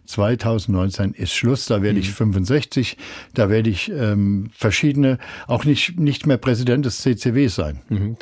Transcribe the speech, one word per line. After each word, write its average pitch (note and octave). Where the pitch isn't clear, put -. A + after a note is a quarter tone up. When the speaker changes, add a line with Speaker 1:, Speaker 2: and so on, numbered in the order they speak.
Speaker 1:
Zweitausendneunzehn G#2
ist -
Schluss, B2
da G#2
werde G2+
ich F#2+
Speaker 2:
Mhm. G2+
Speaker 1:
fünfundsechzig, A2
da G2+
werde A2
ich, G#2
ähm, G#2
verschiedene, C3+
auch A#2+
nicht, D#3+
nicht D3
mehr C3
Präsident B2
des -
C B2+
C A#2
W C#3
sein. D2+
Speaker 2:
Mhm, G#2+